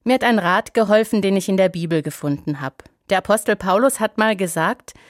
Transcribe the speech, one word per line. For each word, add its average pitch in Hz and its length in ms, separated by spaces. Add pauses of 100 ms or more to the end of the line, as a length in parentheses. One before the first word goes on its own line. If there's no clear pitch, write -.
Mir 254 120
hat 254 80
ein 226 160
Rat 180 340
geholfen, 214 480
den 196 140
ich 190 140
in 190 80
der 185 120
Bibel 165 320
gefunden 143 600
hab. - 220 (260)
Der 185 100
Apostel 208 360
Paulus 202 440
hat 220 180
mal 220 180
gesagt: 180 580 (160)